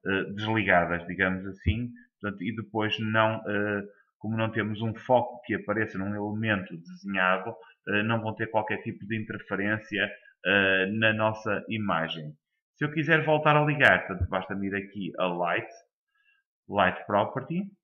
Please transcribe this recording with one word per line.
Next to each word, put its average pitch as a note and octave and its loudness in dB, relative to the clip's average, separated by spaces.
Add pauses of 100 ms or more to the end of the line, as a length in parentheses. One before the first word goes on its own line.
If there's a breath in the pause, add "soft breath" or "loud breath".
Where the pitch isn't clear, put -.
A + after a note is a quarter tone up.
eh, F#2+ 0 (100)
desligadas, F#2+ 2
digamos F#2 0
assim. A2+ -2 (300 loud breath)
Portanto, G2+ -6
e G#2+ -4
depois, G#2+ -4
não, A2 2
eh, G#2 0 (360 loud breath)
como A2 -4
não A2 0
temos G#2+ -2
um A2 -2
foco - 0
que G#2+ -2
apareça G#2 -2
num G2+ -4
elemento G#2 -2
desenhado, F#2+ -2 (340 loud breath)
eh, G#2 2
não A2+ 0
vão G#2+ -4
ter A2+ -4
qualquer G#2+ -2
tipo G#2+ -10
de A2 -4
interferência, G#2 -2 (340 loud breath)
eh, F#2+ 4
na A2 2
nossa G#2+ 0
imagem. E2 -2 (420)
Se D3 -4
eu D3 -4
quiser D#3 2
voltar D3+ 4
a D3 6
ligar, B2+ 6
portanto, F#2 -4
basta-me G2 -4
ir G2 -4
aqui G2 -6
a F#2 2
Light, F2 -2 (1000)
Light G2 2
Property A#2 0 (220)